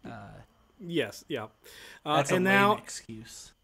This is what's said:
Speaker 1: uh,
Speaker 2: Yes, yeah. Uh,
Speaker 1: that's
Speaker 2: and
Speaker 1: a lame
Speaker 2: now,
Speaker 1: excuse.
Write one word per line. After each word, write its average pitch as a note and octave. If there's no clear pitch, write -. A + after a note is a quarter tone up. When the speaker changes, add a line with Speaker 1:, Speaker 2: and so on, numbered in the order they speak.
Speaker 1:
uh, -
Speaker 2:
Yes, E3+
yeah. A#2
Uh, D3+
Speaker 1:
that's C#3
Speaker 2:
and F#3
Speaker 1:
a F#3+
lame G3
Speaker 2:
now, G3+
Speaker 1:
excuse. -